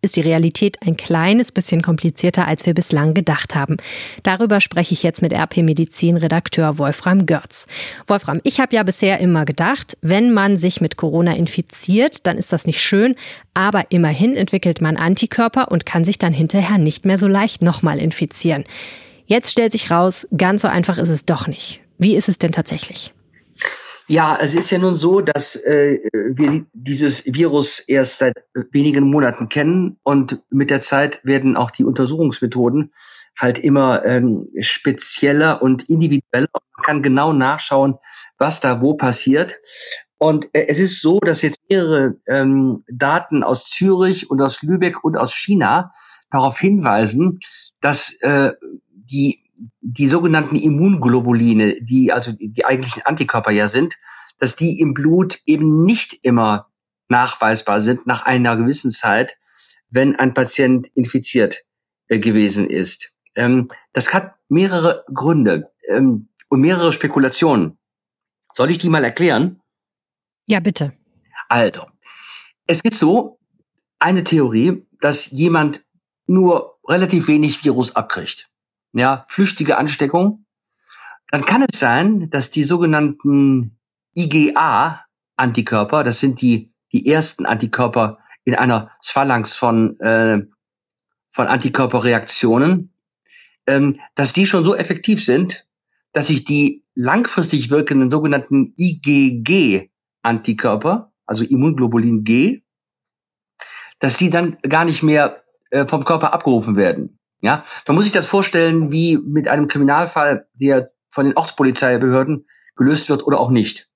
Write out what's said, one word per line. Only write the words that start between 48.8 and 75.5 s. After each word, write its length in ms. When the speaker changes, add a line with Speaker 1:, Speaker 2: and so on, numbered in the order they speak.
Speaker 2:
die, 480
die 280
sogenannten 480
Immunglobuline, 1200
die 320
also 200
die, 200
die 120
eigentlichen 420
Antikörper 460
ja 160
sind, 260
dass 180
die 240
im 140
Blut 520
eben 380
nicht 380
immer 440
nachweisbar 720
sind 240
nach 200
einer 320
gewissen 340
Zeit, 480
wenn 260
ein 180
Patient 600
infiziert, 680
äh, 100
gewesen 500
ist. 440
Ähm, 320
das 200
hat 220
mehrere 560
Gründe, 560
ähm, 400
und 120
mehrere 320
Spekulationen. 840
Soll 160
ich 80
die 100
mal 160
erklären? 580
Speaker 1:
Ja, 120
bitte. 360
Speaker 2:
Also, 380
es 140
ist 180
so, 400
eine 240
Theorie, 600
dass 300
jemand 540